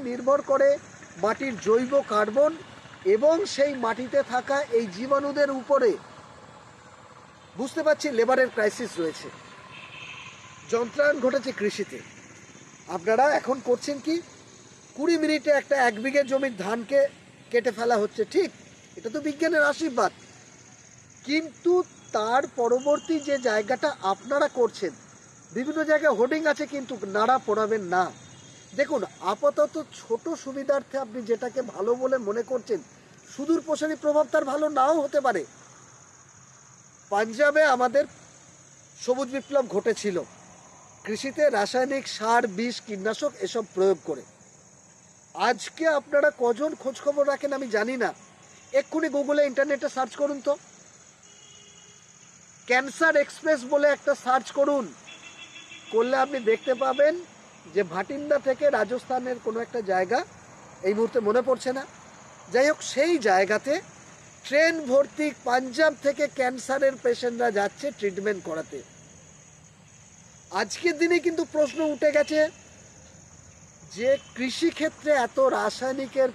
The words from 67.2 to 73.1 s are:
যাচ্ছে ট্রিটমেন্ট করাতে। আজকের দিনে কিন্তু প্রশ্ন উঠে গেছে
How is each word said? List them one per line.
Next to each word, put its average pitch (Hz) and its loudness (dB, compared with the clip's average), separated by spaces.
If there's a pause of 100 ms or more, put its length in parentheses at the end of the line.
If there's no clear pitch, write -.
যাচ্ছে 202 -2 (120)
ট্রিটমেন্ট 196 -4
করাতে। 156 -8 (1800)
আজকের 330 -2
দিনে 349 4
কিন্তু 330 0 (120)
প্রশ্ন 294 2 (140)
উঠে 294 2
গেছে 302 2 (1600)